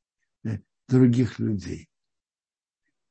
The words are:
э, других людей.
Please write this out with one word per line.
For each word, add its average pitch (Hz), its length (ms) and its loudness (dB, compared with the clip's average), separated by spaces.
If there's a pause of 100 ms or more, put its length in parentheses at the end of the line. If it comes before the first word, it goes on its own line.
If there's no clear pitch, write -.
(440)
э, 110 140 -6 (300)
других 127 500 2
людей. 98 500 -6 (1200)